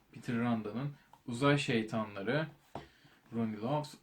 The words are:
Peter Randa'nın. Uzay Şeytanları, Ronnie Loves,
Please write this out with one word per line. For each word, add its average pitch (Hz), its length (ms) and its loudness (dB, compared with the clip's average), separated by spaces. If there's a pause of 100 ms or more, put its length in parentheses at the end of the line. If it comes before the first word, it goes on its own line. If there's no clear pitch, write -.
(120)
Peter 117 280 -4
Randa'nın. 117 500 0 (380)
Uzay 143 300 6
Şeytanları, 110 920 0 (880)
Ronnie 113 220 0
Loves, 143 460 -2